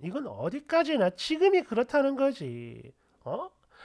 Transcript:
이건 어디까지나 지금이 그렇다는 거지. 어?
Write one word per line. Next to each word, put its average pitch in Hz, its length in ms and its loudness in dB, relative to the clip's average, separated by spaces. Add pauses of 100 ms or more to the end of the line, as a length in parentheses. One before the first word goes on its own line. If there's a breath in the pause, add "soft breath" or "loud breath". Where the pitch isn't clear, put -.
이건 214 260 -6
어디까지나 226 840 0
지금이 359 520 2
그렇다는 269 520 2
거지. 120 800 -4 (300)
어? 240 260 -8 (360 loud breath)